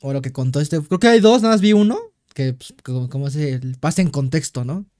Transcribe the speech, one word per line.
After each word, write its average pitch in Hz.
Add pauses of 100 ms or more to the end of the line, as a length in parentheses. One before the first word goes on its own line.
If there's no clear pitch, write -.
o 139
lo 135
que 131
contó 131
este, 151
creo 175
que 233
hay 226
dos, 220
nada 226
más 208
vi 208
uno, 208 (340)
que, 131
pues, - (100)
como, 127
como 139
ese, 147
el 131
pase 170
en 175
contexto, 135
¿no? 180 (140)